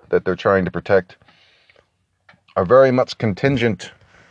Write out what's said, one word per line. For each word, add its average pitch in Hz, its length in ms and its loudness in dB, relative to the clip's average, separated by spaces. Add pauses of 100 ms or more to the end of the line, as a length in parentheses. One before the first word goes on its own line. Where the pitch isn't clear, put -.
that 90 160 -2
they're 92 100 -4
trying 98 300 0
to 87 60 -6
protect 92 460 -2 (1400)
are 95 100 0
very 131 260 4
much 123 260 -2
contingent 117 760 -2 (400)